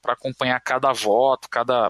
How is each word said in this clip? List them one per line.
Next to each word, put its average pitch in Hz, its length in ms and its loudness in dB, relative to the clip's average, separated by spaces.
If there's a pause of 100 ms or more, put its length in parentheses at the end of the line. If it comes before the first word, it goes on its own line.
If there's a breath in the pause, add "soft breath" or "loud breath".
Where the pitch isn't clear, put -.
pra 120 100 -2
acompanhar 127 460 -4
cada 131 340 0
voto, 123 560 0
cada 120 400 0